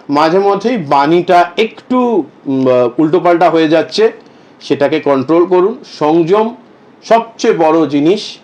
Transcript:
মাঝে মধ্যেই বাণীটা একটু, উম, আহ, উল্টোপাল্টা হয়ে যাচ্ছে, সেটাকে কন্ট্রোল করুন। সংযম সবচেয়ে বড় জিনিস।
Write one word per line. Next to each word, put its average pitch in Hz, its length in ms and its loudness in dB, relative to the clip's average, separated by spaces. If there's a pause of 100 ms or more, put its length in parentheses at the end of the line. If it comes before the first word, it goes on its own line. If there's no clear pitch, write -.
(100)
মাঝে 160 280 0
মধ্যেই 202 380 -2
বাণীটা 170 800 0
একটু, 226 680 -2 (220)
উম, 131 220 -2
আহ, 123 200 2 (100)
উল্টোপাল্টা 170 520 2
হয়ে 160 180 0
যাচ্ছে, 160 440 0 (480)
সেটাকে 143 400 -2
কন্ট্রোল 143 460 0
করুন। 185 320 0 (200)
সংযম 170 560 0 (500)
সবচেয়ে 226 500 0
বড় 160 320 2
জিনিস। 147 580 -2